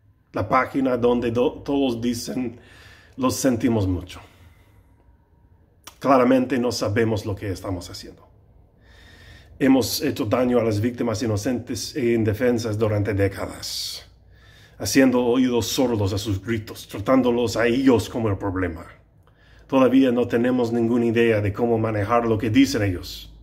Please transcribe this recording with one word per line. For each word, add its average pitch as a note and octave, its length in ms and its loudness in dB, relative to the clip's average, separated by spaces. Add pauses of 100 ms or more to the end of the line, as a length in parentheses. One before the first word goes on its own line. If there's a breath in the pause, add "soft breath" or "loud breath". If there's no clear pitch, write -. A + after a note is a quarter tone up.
(320)
la A2 160 -4
página C3 480 0
donde A#2+ 360 0
do-, B2 320 -2
todos C3+ 360 -2
dicen, A#2+ 580 -6 (600 loud breath)
"Lo B2+ 120 0
sentimos A#2 580 0
mucho". F2 340 -6 (1800 soft breath)
Claramente B2+ 580 4
no A#2+ 140 0
sabemos A2 540 -2
lo G#2 100 -6
que G#2 160 -8
estamos F#2 380 -8
haciendo. - 360 -18 (1300 soft breath)
Hemos C3 420 2
hecho C3 240 -4
daño B2 340 2
a A2 40 2
las G#2+ 160 0
víctimas A#2 440 -2
inocentes A2+ 720 -4
e A#2+ 180 0
indefensas A2 640 0
durante G#2+ 360 0
décadas, - 920 -6 (720 soft breath)
haciendo B2 480 4
oídos A#2+ 420 2
sordos A2 460 0
a G2+ 40 -4
sus G2 240 -4
gritos, G#2+ 460 -8
tratándolos A#2+ 680 0
a A#2 100 2
ellos B2 400 4
como A2+ 220 -4
el G2 80 0
problema. F2+ 480 -6 (840 soft breath)
Todavía C3 440 4
no A#2+ 160 0
tenemos B2 440 0
ninguna A#2 340 0
idea A2+ 360 2
de G2+ 100 -2
cómo A#2 260 0
manejar A2 480 0
lo A2+ 120 2
que A2+ 120 -2
dicen C3 340 4
ellos. - 600 -6